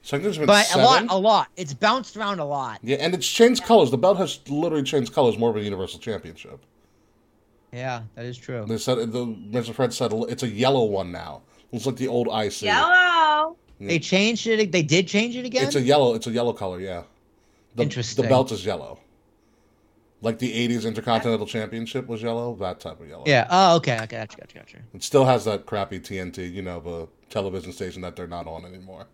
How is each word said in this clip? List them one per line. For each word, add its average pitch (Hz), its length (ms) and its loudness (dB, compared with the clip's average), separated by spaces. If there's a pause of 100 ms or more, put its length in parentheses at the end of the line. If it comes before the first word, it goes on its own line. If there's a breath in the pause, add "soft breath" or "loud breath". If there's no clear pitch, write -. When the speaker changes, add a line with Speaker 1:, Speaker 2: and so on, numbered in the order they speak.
Speaker 1:
So - 160 -6
I - 20 -2
think 170 40 -6
there's 190 160 -2
been 147 80 2
Speaker 2:
But 202 180 8
Speaker 1:
seven? - 180 4
Speaker 2:
a - 20 8
lot, 240 240 6
a 190 80 2
lot. 196 380 4
It's 143 180 -8
bounced 214 440 0
around 202 220 -4
a 147 60 -4
lot. 135 380 -6
Speaker 1:
Yeah, 131 160 0
and 165 140 0
it's - 140 -4
changed 240 360 4
colors. 180 280 6
The 131 60 0
belt 185 200 4
has 175 220 -4 (100)
literally 151 340 0
changed 131 300 -2
colors 120 240 4
more 117 160 2
than 107 80 -2
the 104 40 -4
Universal 92 340 -6
Championship. 80 680 -12 (1080)
Speaker 2:
Yeah, 123 300 -8 (120)
that 117 80 -14
is 123 140 -12
true. 120 280 -8
Speaker 1:
They 113 120 -4
said, 117 340 -2
the, 123 140 -4
Mister 113 480 -6
Fred 123 200 0
said 117 200 -2 (160)
it's - 120 -8
a 127 60 -4
yellow 120 380 2
one 95 260 -2
now. 85 300 -12 (320 soft breath)
Looks 113 120 -8
like 123 120 -2
the 127 100 -4
old 117 220 0
I 110 180 -2
C. - 200 -6
Speaker 3:
Yellow. 330 880 4 (200)
Speaker 1:
Yeah. 202 120 -12
Speaker 2:
They 165 100 2
changed 208 480 0
it. 214 240 0
They 175 100 2
did 165 240 2
change 226 300 0
it 247 100 -8
again? 254 220 0
Speaker 1:
It's 285 80 -2
a 139 60 4
yellow, 127 340 4
it's 113 120 -6
a 117 40 -4
yellow 120 220 0
color, 92 260 -6
yeah. 90 240 -8 (720)
The, 120 80 0
Speaker 2:
Interesting. - 400 -2
Speaker 1:
the 117 60 0
belt 127 240 4
is 92 120 -8
yellow. 82 340 -8 (1200)
Like 113 180 -4
the 123 120 -4
eighties 117 340 -2
Intercontinental 113 600 0
Championship 113 600 -8
was 113 160 -8
yellow, 117 320 -4
that 92 240 -6
type 82 220 -14
of 80 60 -20
yellow. - 200 -16
Speaker 2:
Yeah. 131 240 4
Oh, 180 240 6
okay. 135 260 0
Okay. 110 140 -12
Gotcha, 110 220 -12
gotcha, - 220 -20
gotcha. - 180 -20 (160)
Speaker 1:
It 95 100 -12
still 135 220 4
has 123 200 4
that 104 200 -2
crappy 98 340 -6
T 98 200 -10
N 90 120 -8
T, 90 140 -10
you 90 160 -10
know, 90 180 -8
the 82 280 -10 (220)
television 92 440 -6
station 92 280 -10
that 87 140 -12
they're 90 120 -12
not 85 200 -12
on 82 180 -14
anymore. 92 480 -20